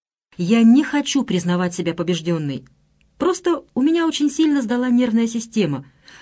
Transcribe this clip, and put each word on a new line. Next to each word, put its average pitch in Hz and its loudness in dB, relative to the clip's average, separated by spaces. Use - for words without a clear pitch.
Я 214 2
не 240 6
хочу 277 -2
признавать 180 -2
себя 165 -4
побеждённой. 165 -4
Просто 339 -2
у 247 -2
меня 330 2
очень 294 -2
сильно 294 0
сдала 247 -2
нервная 233 2
система, 208 -4